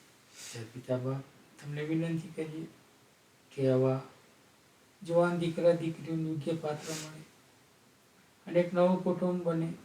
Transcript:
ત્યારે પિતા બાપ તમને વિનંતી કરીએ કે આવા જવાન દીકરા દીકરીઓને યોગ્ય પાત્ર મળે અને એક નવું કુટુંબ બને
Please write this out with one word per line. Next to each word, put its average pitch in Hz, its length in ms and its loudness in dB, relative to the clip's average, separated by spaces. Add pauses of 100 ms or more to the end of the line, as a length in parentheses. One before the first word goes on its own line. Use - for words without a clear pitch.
(340)
ત્યારે - 380 -14
પિતા 127 260 -4
બાપ 135 260 -4 (340)
તમને 147 300 -8
વિનંતી 165 480 -2
કરીએ 160 300 -8 (840)
કે 139 80 -8 (120)
આવા 131 280 2 (1000)
જવાન 170 380 2
દીકરા 170 400 4
દીકરીઓને 160 480 -4
યોગ્ય 156 260 -2 (100)
પાત્ર 151 240 -4 (100)
મળે 156 260 -14 (1200)
અને 165 140 2
એક 175 120 2
નવું 180 340 6
કુટુંબ 180 400 2
બને 165 220 0 (160)